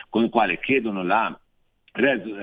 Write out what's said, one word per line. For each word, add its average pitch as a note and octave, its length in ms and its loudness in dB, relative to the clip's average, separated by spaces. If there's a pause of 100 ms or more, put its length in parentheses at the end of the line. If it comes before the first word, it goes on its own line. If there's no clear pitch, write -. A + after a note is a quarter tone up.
con A2 140 2
il A2 80 2
quale G2+ 280 2
chiedono A2+ 440 -2
la F#2+ 340 0 (560)
realizz-, A2+ 500 0